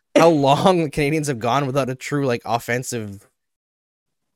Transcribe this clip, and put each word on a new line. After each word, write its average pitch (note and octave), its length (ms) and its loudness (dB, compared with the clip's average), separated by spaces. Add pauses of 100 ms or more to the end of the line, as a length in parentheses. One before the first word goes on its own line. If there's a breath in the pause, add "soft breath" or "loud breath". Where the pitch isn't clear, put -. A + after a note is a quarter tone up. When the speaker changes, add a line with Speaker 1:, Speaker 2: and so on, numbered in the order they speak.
Speaker 1:
<laughs> - 100 -4
Speaker 2:
how E3 120 6
long D#3 560 4
the C#3 40 -6
Canadiens D3+ 380 -2
have C3+ 120 -4
gone B2+ 280 0
without C3 220 -2
a C3 60 -8
true, C#3+ 300 -4
like, A#2+ 200 -2
offensive A#2 840 -6 (1080)